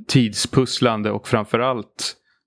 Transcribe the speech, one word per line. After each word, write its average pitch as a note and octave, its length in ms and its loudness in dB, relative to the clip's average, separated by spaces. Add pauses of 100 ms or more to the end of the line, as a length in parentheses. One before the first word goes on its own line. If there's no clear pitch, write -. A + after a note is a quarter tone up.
tidspusslande A2+ 1000 0
och G#2 180 -6
framförallt A#2 880 -2 (300)